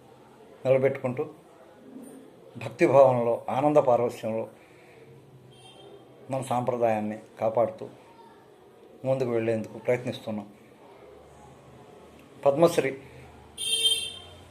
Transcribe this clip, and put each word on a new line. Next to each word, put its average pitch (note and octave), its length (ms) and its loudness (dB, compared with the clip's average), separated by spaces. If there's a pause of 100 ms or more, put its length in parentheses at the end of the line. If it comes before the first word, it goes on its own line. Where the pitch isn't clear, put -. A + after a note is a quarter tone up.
(640)
నిలబెట్టుకుంటూ, C3 600 0 (1400)
భక్తిభావంలో, B2+ 840 4
ఆనంద C#3+ 280 2
పారవస్యంలో A#2 680 0 (1900)
మన C3+ 100 -4
సాంప్రదాయాన్ని A#2 760 -2 (240)
కాపాడుతూ A2+ 460 -2 (1160)
ముందుకు C3 240 0
వెళ్ళేందుకు A2+ 500 -2
ప్రయత్నిస్తున్నాం. A#2 680 -4 (2000)
పద్మశ్రీ C#3+ 460 2 (1600)